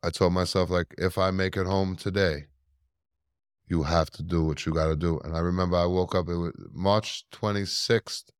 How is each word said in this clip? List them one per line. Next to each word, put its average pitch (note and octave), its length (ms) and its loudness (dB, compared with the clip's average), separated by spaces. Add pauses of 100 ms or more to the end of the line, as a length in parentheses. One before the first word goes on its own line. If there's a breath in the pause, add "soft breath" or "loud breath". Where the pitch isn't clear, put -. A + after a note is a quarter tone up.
I F2 80 0
told F2+ 240 4
myself, F2+ 360 2
like, F2 280 -2
"If F2+ 200 0
I F#2+ 120 2
make F#2+ 260 -2
it F#2+ 100 -2
home F#2+ 300 0
today, F2+ 480 0 (1200)
you E2 180 0
have D#2+ 280 2
to - 100 -12
do E2 220 0
what D2+ 220 -2
you D#2+ 80 -2
gotta D#2+ 200 2
do." E2 300 0
And E2 100 -6
I E2 60 0
remember F2+ 360 2
I F2 100 4
woke F2+ 280 0
up, F2 140 0
it F2 80 -4
was E2+ 160 -4 (200)
March G2+ 600 0
twenty-sixth - 1080 -2